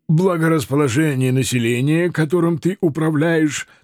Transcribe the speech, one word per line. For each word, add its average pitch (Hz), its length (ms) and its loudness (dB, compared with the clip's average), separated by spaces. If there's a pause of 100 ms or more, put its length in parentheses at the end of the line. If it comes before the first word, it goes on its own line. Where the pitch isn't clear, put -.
благорасположение 151 1200 0
населения, 131 800 0
которым 165 480 0
ты 180 200 -2
управляешь, 156 880 0 (160)